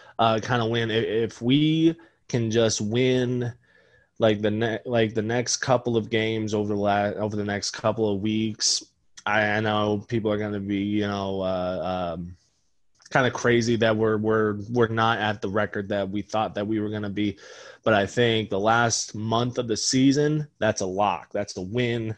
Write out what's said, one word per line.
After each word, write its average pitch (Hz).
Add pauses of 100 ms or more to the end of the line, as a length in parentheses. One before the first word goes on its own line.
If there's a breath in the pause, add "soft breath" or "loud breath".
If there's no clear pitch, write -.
(200 loud breath)
uh, 113
kinda 120
win. 113
I-, 107
if 110
we 156 (320 loud breath)
can 113
just 113
win, 123 (680 soft breath)
like, 110
the 104
ne-, 110
like, 117
the 110
next 120
couple 123
of 110
games 110
over 104
the 101
la-, 101
over 104
the 104
next 101
couple 110
of 98
weeks, 110 (420)
I, 104
I 104
know 107
people 110
are 104
gonna 104
be, 98
you 104
know, 98
uh, 90
um, 87 (760)
kinda 131
crazy 120
that 110
we're, 110
we're, 107 (120)
we're 117
not 113
at 107
the 101
record 101
that 101
we 101
thought 101
that 104
we 110
were 104
gonna 104
be. 101 (460 loud breath)
But 110
I 101
think 110
the 98
last 113
month 113
of 120
the 107
season, 147 (120)
that's 107
a 101
lock. 92
That's 104
a 98
win, 113